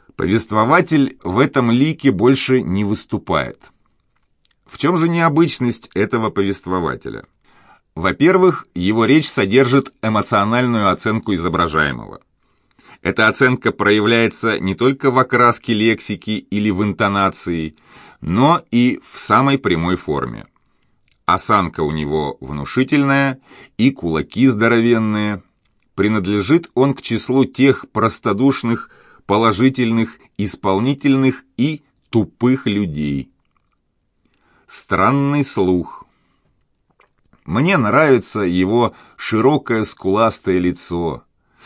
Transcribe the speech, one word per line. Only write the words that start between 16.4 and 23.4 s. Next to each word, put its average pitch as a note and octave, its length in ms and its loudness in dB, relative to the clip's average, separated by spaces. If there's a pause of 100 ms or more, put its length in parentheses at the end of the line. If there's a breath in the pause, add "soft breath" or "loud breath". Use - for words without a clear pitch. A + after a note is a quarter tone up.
в F#2+ 140 0
интонации, F#2 920 -2 (440 loud breath)
но C3+ 500 2
и A#2+ 320 2
в - 160 -18
самой C3+ 400 2
прямой F2 380 -2
форме. B1 500 -6 (800)
Осанка F2+ 580 0
у D2+ 80 0
него D2+ 500 -4
внушительная C3+ 1000 -2 (360 loud breath)